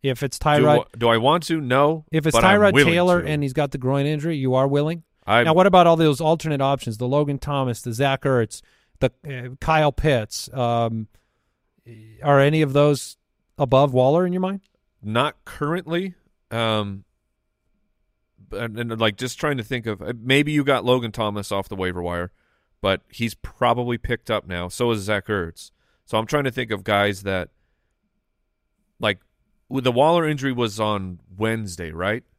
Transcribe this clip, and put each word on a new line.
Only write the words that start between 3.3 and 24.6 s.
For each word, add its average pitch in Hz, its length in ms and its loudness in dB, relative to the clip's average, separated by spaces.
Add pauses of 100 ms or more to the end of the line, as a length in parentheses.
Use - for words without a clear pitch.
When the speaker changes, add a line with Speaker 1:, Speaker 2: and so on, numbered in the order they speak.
Speaker 1:
he's 135 100 -4
got 143 180 -2
the - 80 -10
groin 135 280 -2
injury, 151 300 -4
you 131 180 0
are 135 120 4
willing? 151 380 -2 (200)
Speaker 2:
I 117 200 4
Speaker 1:
Now, 160 100 4
what 185 140 6
about 180 180 8
all 165 80 6
those 156 260 2
alternate 156 400 0
options? 135 380 -2
The 123 80 -4
Logan 143 320 0
Thomas, 135 440 -4
the 120 100 -8
Zach 135 300 -2
Ertz, 123 400 0 (360)
the, 131 140 0 (120)
uh, 127 360 -12
Kyle 156 320 2
Pitts. - 600 -2
Um, 117 540 -2 (1200)
are 143 160 6
any 151 220 4
of 135 100 0
those 143 440 2 (400)
above 135 360 4
Waller 139 340 2
in 175 60 -4
your 185 80 -4
mind? 190 220 -4 (380)
Speaker 2:
Not 117 440 -2
currently. 170 680 -6 (360)
Um, 107 540 -4 (1500)
and, 107 260 -8
and, 113 240 -6
like, 107 160 2
just 123 220 -8
trying 147 200 -4
to 113 40 -8
think 117 240 -8
of, 104 160 -8
uh, 101 180 -8
maybe 139 300 2
you 147 140 0
got 131 200 0
Logan 120 280 0
Thomas 104 400 -6
off 98 160 -4
the 101 80 -10
waiver 90 260 -6
wire, 87 300 -6 (480)
but 95 280 -2
he's 117 260 -6
probably 120 640 -2
picked - 340 -6
up 104 160 -4
now. 87 180 -6